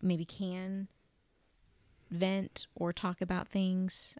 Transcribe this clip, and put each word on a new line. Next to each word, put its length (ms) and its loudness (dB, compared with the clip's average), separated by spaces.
maybe 240 4
can 640 -6
vent 640 0
or 180 0
talk 280 -2
about 280 0
things, 720 0